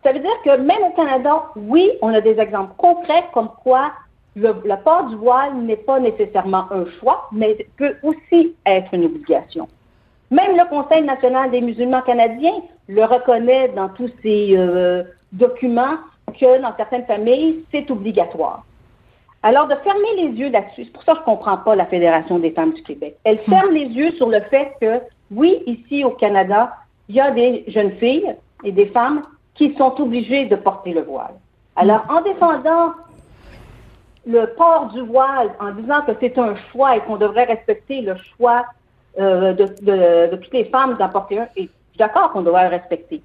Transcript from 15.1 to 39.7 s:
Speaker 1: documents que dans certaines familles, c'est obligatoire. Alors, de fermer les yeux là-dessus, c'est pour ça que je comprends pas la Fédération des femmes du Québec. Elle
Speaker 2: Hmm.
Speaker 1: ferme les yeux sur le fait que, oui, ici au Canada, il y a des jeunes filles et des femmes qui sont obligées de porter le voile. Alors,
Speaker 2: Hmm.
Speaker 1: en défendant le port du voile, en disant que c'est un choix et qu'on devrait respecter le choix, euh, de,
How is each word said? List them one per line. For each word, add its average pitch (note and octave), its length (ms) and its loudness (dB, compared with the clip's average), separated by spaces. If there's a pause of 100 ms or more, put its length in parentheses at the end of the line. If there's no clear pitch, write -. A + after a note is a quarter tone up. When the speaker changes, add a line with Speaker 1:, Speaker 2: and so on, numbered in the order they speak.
Speaker 1:
documents B3 640 0 (420)
que B3+ 240 6
dans A3+ 140 -4
certaines A#3+ 300 -6
familles, C4+ 680 0
c'est C#4+ 180 -6
obligatoire. F#3 720 -4 (800)
Alors, C4+ 260 4
de C#4+ 80 0
fermer G4+ 400 -2
les E4+ 120 -2 (100)
yeux C4+ 120 -6
là-dessus, A3 340 -4
c'est - 80 -20
pour - 100 -20
ça D#4+ 120 2
que D#4+ 60 -6
je - 40 -16
comprends G#3 320 -2
pas A3 180 0
la F3+ 120 0
Fédération E3+ 520 0
des E3 120 0
femmes D#3+ 240 -2
du - 80 -14
Québec. D3 420 -14
Elle A3 220 2
Speaker 2:
Hmm. G#3+ 40 -2
Speaker 1:
ferme F#4+ 220 2
les D4+ 140 -2
yeux C4+ 260 -2
sur B3+ 160 -2
le G#3+ 140 2
fait C#4 300 -2 (100)
que, A3+ 180 0 (300)
oui, C#4+ 360 2
ici C#4 380 -6
au B3 60 2
Canada, G3+ 600 0 (360)
il G3+ 80 -14
y C4 40 4
a C#4 100 2
des A#3+ 380 0
jeunes G3+ 240 0
filles C#4 440 -2 (280)
et G3+ 60 -4
des G3+ 160 2
femmes C4 360 -2 (320)
qui D4 220 0
sont C4 240 2
obligées B3 440 -2
de G3+ 120 0
porter F#3 360 -4
le D#3+ 100 -2
voile. - 320 -12 (400)
Alors, G#3 340 2
Speaker 2:
Hmm. D4 80 0
Speaker 1:
en E4+ 40 2
défendant E4 720 0 (1300)
le A#3 200 2 (100)
port D#4+ 360 4
du A#3+ 80 -10
voile, B3+ 580 0
en G3+ 140 -8
disant A#3+ 340 -2
que A#3 140 -2
c'est B3 180 -2
un A3 160 -2 (160)
choix C4 260 2
et G#3 40 -2
qu'on G#3+ 160 -8
devrait G#3 280 2
respecter A3+ 580 -4
le G3 120 -6 (220)
choix, A#3+ 280 2 (540)
euh, F#3+ 360 2
de, G3 100 2 (180)